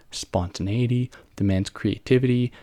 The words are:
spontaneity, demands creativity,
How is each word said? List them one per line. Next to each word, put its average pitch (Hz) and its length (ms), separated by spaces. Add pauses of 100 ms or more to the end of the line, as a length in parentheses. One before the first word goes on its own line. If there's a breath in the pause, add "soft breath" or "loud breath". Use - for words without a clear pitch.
(120)
spontaneity, 117 1000 (240 loud breath)
demands 98 340
creativity, 123 800 (120)